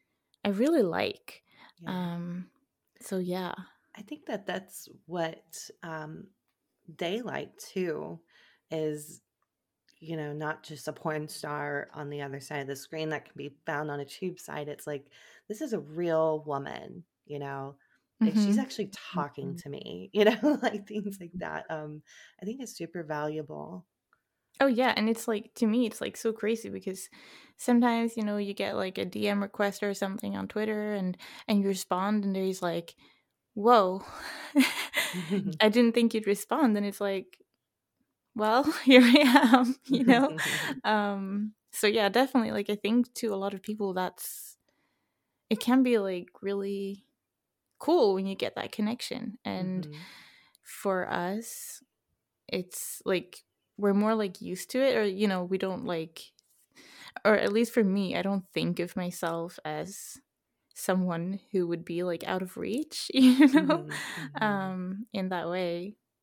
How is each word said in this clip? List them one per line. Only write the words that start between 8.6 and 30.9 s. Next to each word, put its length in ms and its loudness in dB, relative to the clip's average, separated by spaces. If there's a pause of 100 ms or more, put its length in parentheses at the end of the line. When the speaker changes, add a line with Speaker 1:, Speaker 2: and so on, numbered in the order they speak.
Speaker 2:
is, 500 -6 (800)
you 180 -8
know, 160 -6
not 300 -6
just 240 -14
a 60 -6
porn 360 -6
star 640 -6
on 160 -10
the 120 -8
other 200 -10
side 200 -8
of 60 -8
the 100 -6
screen 320 -8
that 160 -6
can 120 -20
be 280 -12
found 260 -4
on 100 -6
a 40 -8
tube 340 -10
site. 300 -10
It's 180 -12
like, 240 -8 (380)
this 120 -8
is 120 -6
a 60 0
real 680 0
woman, 600 -8 (200)
you 140 -10
know? 380 -8 (480)
Like, 120 2
she's 200 4
Speaker 1:
Mm-hmm. 20 4
Speaker 2:
actually 340 -4
talking 600 -8
Speaker 1:
Mm-hmm. 20 -10
Speaker 2:
to 120 -14
me, 420 -12
<laughs> 20 -20
you 120 6
know, 380 4
like, 240 -2
things 340 -8
like 180 -16
that. 320 -8
Um, 320 -10 (380)
I 40 -10
think 160 -8
it's 160 -14
super 260 -10
valuable. 840 -6 (720)
Speaker 1:
Oh, 60 6
yeah, 300 2
and 120 2
it's, 180 -2
like, 280 -4
to 120 2
me, 180 4
it's, 160 -6
like, 160 -6
so 160 -2
crazy 360 -2
because 400 -10 (480)
sometimes, 600 4
you 60 -2
know, 140 -2
you 160 -4
get, 220 -4
like, 220 -4
a 80 -2
D 240 -2
M 120 0
request 420 -2
or 100 0
something 420 -6
on 140 -6
Twitter 440 -4